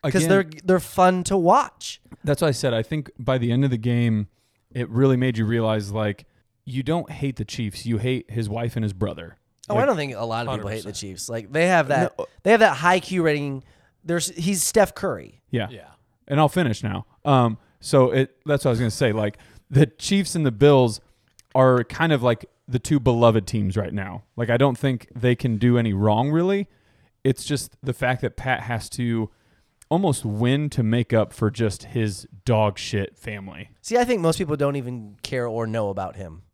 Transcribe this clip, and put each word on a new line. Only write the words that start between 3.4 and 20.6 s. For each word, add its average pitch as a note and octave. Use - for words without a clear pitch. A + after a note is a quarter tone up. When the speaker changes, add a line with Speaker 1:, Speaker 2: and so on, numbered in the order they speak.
Speaker 2:
end C3
of C3+
the B2
game, A#2
it A#2+
really B2+
made B2
you A2+
realize, A2
like, G#2
you C3
don't D#3+
hate C#3
the A2
Chiefs. -
You A#2
hate B2+
his A2
wife A2+
and A2+
his G2+
brother. E2+
Speaker 1:
Oh, G#3
Speaker 2:
Like A#3
Speaker 1:
I -
don't B3
think C#3
a A2
lot A2+
of -
people G#2+
hate A2
the G#2
Speaker 3:
Hundred G#2
percent. -
Speaker 1:
Chiefs. F2+
Like, A2+
they D#3+
have E3+
that, C3+
Speaker 2:
No. -
Speaker 1:
they G3
have A3+
that E3+
high F3+
Q F3+
rating. C#3+
There's, E3+
he's E3+
Steph -
Curry. G2+
Speaker 2:
Yeah. A2
Speaker 3:
Yeah. F#2+
Speaker 2:
And C#3
I'll D3+
finish C3+
now. F#2+
Um, B2
so C3
it, C3
that's C#3+
what C#3
I -
was A2
gonna A#2
say. B2
Like, G#2
the C#3
Chiefs -
and D#3
the B2+
Bills B2+